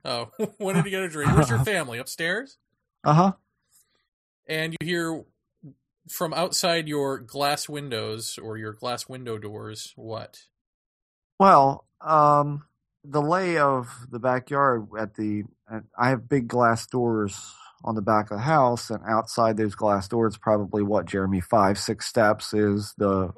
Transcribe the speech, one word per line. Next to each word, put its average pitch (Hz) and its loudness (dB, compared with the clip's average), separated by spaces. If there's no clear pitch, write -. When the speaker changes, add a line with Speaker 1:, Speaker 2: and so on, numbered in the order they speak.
Speaker 1:
Oh, 120 -6
<laughs> - -8
when 190 -4
did 170 2
you 202 -6
get 190 -4
a 185 -6
drink? 151 0
Where's 151 6
your 117 2
Speaker 2:
<laughs> 135 2
Speaker 1:
family? 143 -2
Upstairs? 180 -8
Speaker 2:
Uh-huh. 170 6
Speaker 1:
And 156 -4
you 156 -4
hear 165 -2
from 160 -4
outside 170 0
your 139 -2
glass 143 -2
windows 113 -6
or 110 -10
your 107 -8
glass 120 -6
window 127 -10
doors, 107 -12
what? 110 -14
Speaker 2:
Well, 147 6
um, 147 4
the 143 -2
lay 170 0
of 127 0
the 123 -10
backyard 127 0
at 107 -6
the, 107 -4
at, 110 -12
I 123 2
have 120 -2
big 131 0
glass 117 2
doors 113 -2
on 113 -4
the 110 -4
back 107 0
of 104 -6
the 107 -4
house, 131 2
and 104 -8
outside 113 0
those 104 -2
glass 101 0
doors, 113 0
probably 104 0
what, 101 0
Jeremy, 95 0
five, 101 2
six - -6
steps 107 2
is 104 0
the 95 0